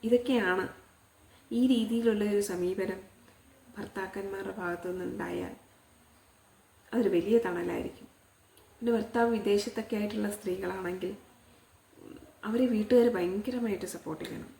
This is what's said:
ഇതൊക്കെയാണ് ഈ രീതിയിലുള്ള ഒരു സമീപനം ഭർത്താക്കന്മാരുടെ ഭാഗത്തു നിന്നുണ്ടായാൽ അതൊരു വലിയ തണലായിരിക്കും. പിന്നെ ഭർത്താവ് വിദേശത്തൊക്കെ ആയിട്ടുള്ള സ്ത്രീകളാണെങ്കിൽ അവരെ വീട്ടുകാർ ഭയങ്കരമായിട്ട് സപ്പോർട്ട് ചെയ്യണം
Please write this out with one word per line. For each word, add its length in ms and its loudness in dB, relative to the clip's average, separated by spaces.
ഇതൊക്കെയാണ് 600 4
ഈ 160 0
രീതിയിലുള്ള 640 4
ഒരു 100 4
സമീപനം 600 -2
ഭർത്താക്കന്മാരുടെ 840 -8
ഭാഗത്തു 280 -4
നിന്നുണ്ടായാൽ 640 -6
അതൊരു 240 4
വലിയ 220 4
തണലായിരിക്കും. 680 -4
പിന്നെ 160 -2
ഭർത്താവ് 380 2
വിദേശത്തൊക്കെ 680 0
ആയിട്ടുള്ള 340 -2
സ്ത്രീകളാണെങ്കിൽ 840 -4
അവരെ 220 4
വീട്ടുകാർ 420 6
ഭയങ്കരമായിട്ട് 800 -2
സപ്പോർട്ട് 380 -10
ചെയ്യണം 360 -12